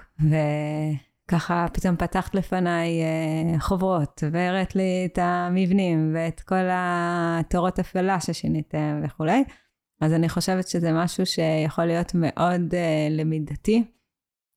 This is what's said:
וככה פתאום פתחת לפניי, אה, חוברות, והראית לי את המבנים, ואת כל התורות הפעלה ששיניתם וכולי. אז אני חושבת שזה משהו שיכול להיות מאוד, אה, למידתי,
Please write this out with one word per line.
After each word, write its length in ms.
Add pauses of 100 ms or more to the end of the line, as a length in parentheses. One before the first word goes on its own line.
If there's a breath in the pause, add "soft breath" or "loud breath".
(200)
וככה 1500
פתאום 240
פתחת 380
לפניי, 680
אה, 580
חוברות, 640 (100)
והראית 440
לי 360
את 100
המבנים, 920
ואת 260
כל 300
התורות 1080
הפעלה 420
ששיניתם 840
וכולי. 400 (580 loud breath)
אז 100
אני 160
חושבת 400
שזה 240
משהו 340
שיכול 580
להיות 300
מאוד, 600
אה, 360
למידתי, 720 (720)